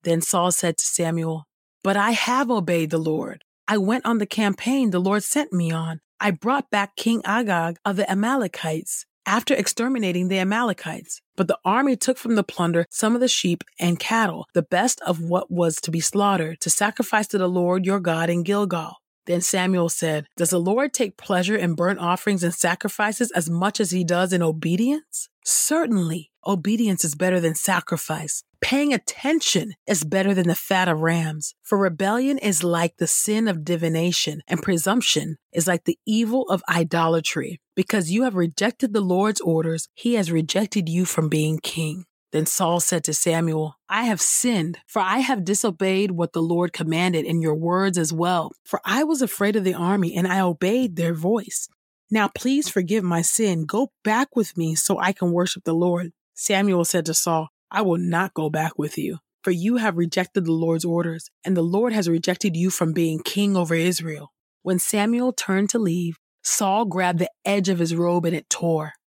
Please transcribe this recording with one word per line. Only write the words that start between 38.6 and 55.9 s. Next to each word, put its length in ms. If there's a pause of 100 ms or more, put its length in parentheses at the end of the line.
the 80
Lord's 400
orders, 520
he 200
has 180
rejected 560
you 160
from 240
being 320
king." 460 (260)
Then 140
Saul 340
said 240
to 100
Samuel, 640 (140)
"I 160
have 160
sinned, 640
for 140
I 180
have 240
disobeyed 680
what 200
the 100
Lord 300
commanded 540
in 160
your 140
words 420
as 160
well. 400 (100)
For 220
I 180
was 180
afraid 360
of 80
the 80
army, 420
and 100
I 140
obeyed 560
their 180
voice. 540 (420)
Now 200
please 400
forgive 340
my 180
sin. 440
Go 260 (120)
back 340
with 180
me 180
so 260
I 120
can 220
worship 320
the 100
Lord." 380 (200)